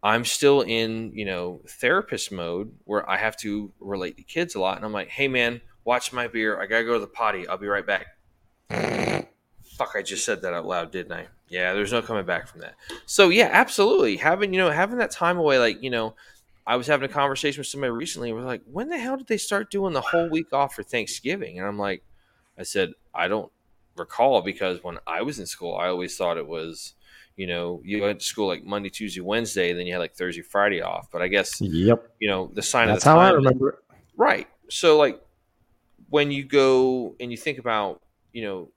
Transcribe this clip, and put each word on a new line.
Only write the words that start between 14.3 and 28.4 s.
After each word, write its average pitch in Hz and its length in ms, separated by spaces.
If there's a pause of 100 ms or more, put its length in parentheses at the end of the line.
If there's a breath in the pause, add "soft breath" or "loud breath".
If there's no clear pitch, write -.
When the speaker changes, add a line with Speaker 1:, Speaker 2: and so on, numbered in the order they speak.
Speaker 1:
you 185 60
know, 180 120
having 196 260
that 240 140
time 175 260
away, 151 220
like, 113 240
you 131 60
know, 113 260 (500 soft breath)
I 117 120
was 120 100
having 139 220
a - 40
conversation 143 460
with 135 80
somebody 139 240
recently. 120 420
We're 113 80
like, 123 240
"When 190 240
the 339 80
hell 262 200
did 262 100
they 220 100
start 202 320
doing 196 240
the 135 80
whole 170 280
week 160 240
off 139 220
for 107 80
Thanksgiving?" 120 760
And 95 80
I'm 104 100
like, 101 260 (540)
I 92 60
said, 90 300 (200)
"I 87 140
don't 101 240 (440)
recall, 120 460
because 92 420
when 87 220
I 82 160
was 131 180
in 90 60
school, - 300
I 87 120
always 90 300
thought 85 200
it 73 100
was, 80 460 (420 soft breath)
you 95 100
know, 87 380
you 101 180
went 101 200
to - 40
school, 107 220